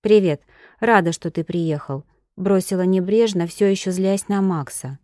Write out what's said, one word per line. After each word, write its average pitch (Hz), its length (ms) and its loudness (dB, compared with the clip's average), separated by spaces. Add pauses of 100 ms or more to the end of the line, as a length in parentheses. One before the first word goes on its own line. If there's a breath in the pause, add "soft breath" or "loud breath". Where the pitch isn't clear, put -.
«Привет, 196 420 4 (380 soft breath)
рада, 202 320 2
что - 180 -8
ты 160 140 -6
приехал», 156 600 -4 (320)
бросила 185 460 0
небрежно, 190 640 2
все 202 200 -2
еще 196 240 0
злясь 190 380 -2
на 202 120 0
Макса. 147 640 -4